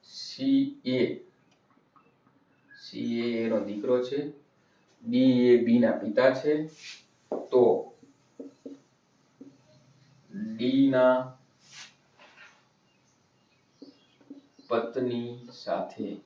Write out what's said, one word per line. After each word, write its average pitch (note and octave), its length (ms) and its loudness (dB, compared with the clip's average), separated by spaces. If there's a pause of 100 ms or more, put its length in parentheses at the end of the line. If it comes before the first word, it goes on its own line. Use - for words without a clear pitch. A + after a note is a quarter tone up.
સી C3+ 540 -2 (320)
એ, B2+ 80 0 (1700)
સી A#2+ 460 -8
એ A#2 100 -2 (100)
એનો A2+ 220 0
દીકરો G#2 400 -2
છે. C3+ 200 -4 (840)
ડી C3 300 4 (120)
એ B2 120 8
બી A#2 220 4
ના A2+ 200 2
પિતા C3 320 2
છે. D3+ 220 -2 (880)
તો B2 220 4 (2750)
ડી A#2+ 600 0
ના B2+ 260 4 (3500)
પત્ની A#2+ 640 -4 (220)
સાથે - 580 -8 (180)